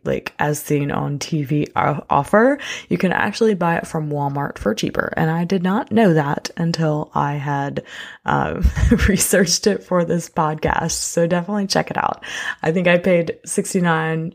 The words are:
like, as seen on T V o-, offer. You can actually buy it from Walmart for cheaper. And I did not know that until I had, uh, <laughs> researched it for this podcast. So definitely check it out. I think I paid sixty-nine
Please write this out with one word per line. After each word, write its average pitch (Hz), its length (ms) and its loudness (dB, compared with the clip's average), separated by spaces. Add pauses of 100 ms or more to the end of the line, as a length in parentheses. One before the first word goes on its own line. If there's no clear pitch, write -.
like, - 340 -4
as 147 240 -2
seen 143 300 -2
on 143 260 -2
T 151 240 -2
V 147 320 0
o-, 147 340 0
offer. 214 500 4 (300)
You 175 100 0
can 185 120 2
actually 214 440 2
buy 170 240 0
it - 80 -4
from 156 240 -4
Walmart 143 480 -4
for - 160 0
cheaper. - 420 -2
And 160 120 2
I 165 160 0
did 180 200 0
not 196 260 -2
know 214 240 6
that 147 420 0
until 165 580 0
I 143 200 0
had, 143 480 -4 (440)
uh, 139 360 0 (200)
<laughs> - 260 4
researched 190 580 2
it 202 160 0
for 175 220 0
this 170 240 -2
podcast. 156 640 0
So - 340 -2
definitely 180 400 -2
check 160 240 0
it - 60 -8
out. - 280 -2 (380)
I 160 80 0
think 175 160 0
I 175 120 6
paid 175 460 0
sixty-nine 160 920 -2